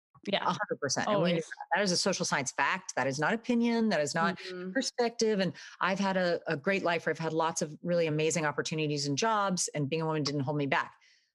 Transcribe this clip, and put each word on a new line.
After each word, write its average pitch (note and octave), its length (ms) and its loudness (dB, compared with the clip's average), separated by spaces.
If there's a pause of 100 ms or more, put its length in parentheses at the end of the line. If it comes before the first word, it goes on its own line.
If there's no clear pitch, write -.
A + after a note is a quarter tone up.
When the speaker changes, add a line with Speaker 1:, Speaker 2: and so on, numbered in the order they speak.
(260)
Speaker 1:
Yeah. G3 160 0
Speaker 2:
A - 40 -2
hundred - 340 -2
percent. C3 280 -2
And G#3 100 2
we F#3+ 40 2
know F3 100 4
Speaker 1:
Always. E3 120 0
Speaker 2:
that. - 320 -6
That F#3+ 60 2
is F#3+ 100 0
a E3 60 0
social F3+ 260 0
science D3 280 -2
fact. E3 440 -2
That B2+ 100 0
is C3+ 120 -2
not D#3 160 2
opinion. A#3 560 2
That E3+ 100 2
is D3 140 0
not E3+ 240 2
Speaker 1:
Mm-hmm. F3+ 340 -8
Speaker 2:
perspective. A3+ 680 0
And F3 120 0 (300)
I've F#3+ 160 2
had G3 180 2
a, F3 300 2
a E3 100 0
great F#3+ 260 0
life E3+ 220 0
where E3 80 0
I've D3 60 -4
had D#3+ 160 -2
lots E3 260 0
of D#3 220 -4
really F3 240 2
amazing D#3 400 2
opportunities D3 600 -2
and C#3+ 120 0
jobs, G3+ 560 0
and D3 120 0
being D#3+ 140 -2
a D#3+ 60 -2
woman D#3 160 0
didn't C#3+ 180 -2
hold D3 160 -2
me D3 100 0
back. C#3 260 0 (420)